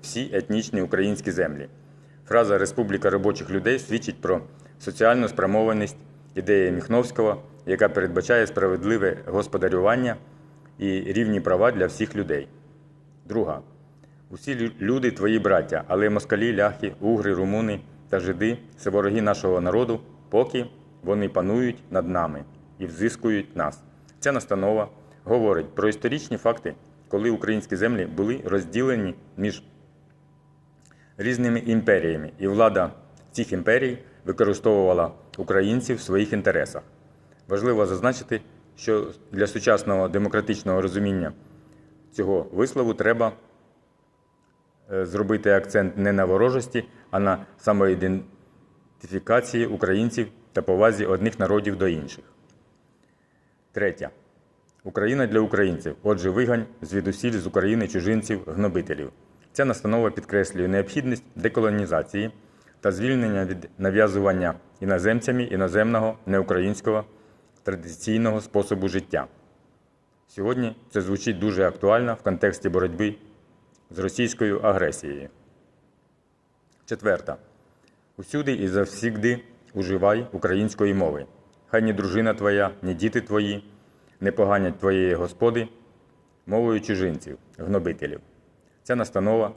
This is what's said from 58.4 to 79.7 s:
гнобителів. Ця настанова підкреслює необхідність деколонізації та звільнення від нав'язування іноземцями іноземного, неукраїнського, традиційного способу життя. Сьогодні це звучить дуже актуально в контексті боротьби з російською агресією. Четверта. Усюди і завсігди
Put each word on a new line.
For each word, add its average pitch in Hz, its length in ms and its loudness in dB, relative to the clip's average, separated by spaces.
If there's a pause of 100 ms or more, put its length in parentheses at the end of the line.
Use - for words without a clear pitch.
гнобителів. 85 640 -4 (400)
Ця 139 120 0
настанова 113 460 0
підкреслює 92 580 0
необхідність 110 560 -2 (120)
деколонізації 104 960 0 (500)
та 98 120 2
звільнення 107 520 0
від 92 240 -8 (100)
нав'язування 95 760 2 (260)
іноземцями 110 600 0
іноземного, 110 840 0
неукраїнського, 98 800 0 (640)
традиційного 107 720 -2
способу 98 480 -2
життя. 85 380 -4 (1000)
Сьогодні 113 480 -4 (140)
це 104 100 0
звучить 95 380 -2
дуже 95 300 2
актуально 113 460 2
в - 80 -12
контексті 95 460 0
боротьби 92 460 0 (760)
з 85 80 -12
російською 104 640 -2
агресією. 76 680 -2 (1600)
Четверта. 95 520 -2 (800)
Усюди 139 360 -4
і 98 160 -2
завсігди 110 720 0 (340)